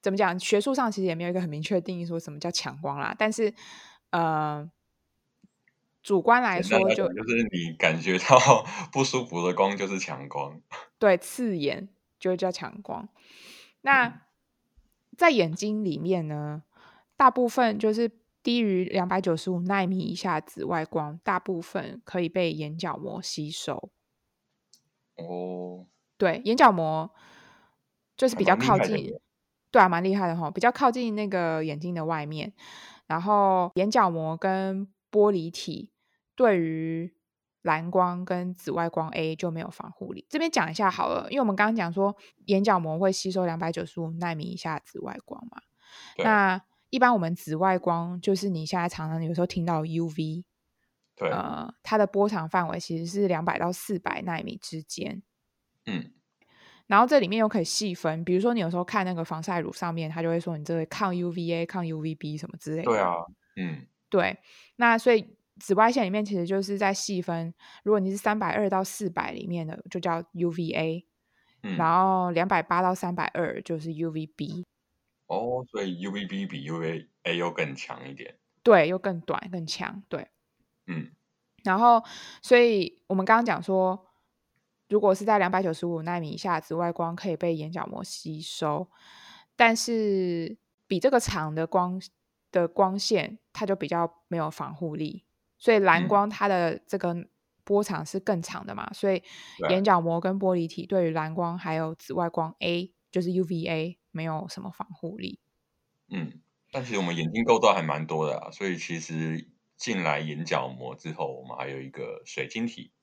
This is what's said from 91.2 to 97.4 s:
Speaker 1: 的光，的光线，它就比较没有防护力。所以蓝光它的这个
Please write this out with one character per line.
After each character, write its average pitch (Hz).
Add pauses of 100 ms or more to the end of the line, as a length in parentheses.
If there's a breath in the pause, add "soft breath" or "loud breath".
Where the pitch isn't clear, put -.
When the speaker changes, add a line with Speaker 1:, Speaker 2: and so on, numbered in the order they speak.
Speaker 1:
的 160
光， 180 (500)
的 175
光 190
线， 196 (140)
它 214
就 196
比 180
较 170 (100)
没 175
有 156
防 151
护 151
力。 151 (340)
所 -
以 214
蓝 180
光 202
它 208
的 175
这 -
个 175 (480)